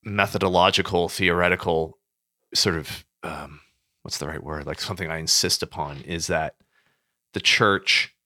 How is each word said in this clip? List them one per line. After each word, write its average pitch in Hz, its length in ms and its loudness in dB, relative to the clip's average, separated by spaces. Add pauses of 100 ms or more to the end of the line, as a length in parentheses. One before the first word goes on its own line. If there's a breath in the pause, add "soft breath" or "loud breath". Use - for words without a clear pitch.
methodological, 95 1040 2
theoretical 87 880 2 (560)
sort 87 220 2
of, - 280 -10 (180)
um, 76 380 -12 (420 soft breath)
what's - 160 -8
the 73 80 -6
right 78 160 -8
word? 76 240 -8
Like, 76 140 -8
something 92 300 -6
I 80 80 -4
insist - 440 0
upon 71 400 -8
is 82 240 -6
that 80 300 -2 (760)
the 104 80 -4
church - 720 2 (120)